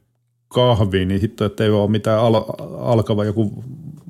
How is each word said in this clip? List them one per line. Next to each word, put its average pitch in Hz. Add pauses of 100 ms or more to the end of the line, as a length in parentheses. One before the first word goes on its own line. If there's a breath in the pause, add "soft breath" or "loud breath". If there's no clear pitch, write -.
(480)
kahviin, 107
niin 95
hitto, -
ettei 104
oo 104
mitään 107
al-, 113 (340)
alkava 110
joku 107 (460)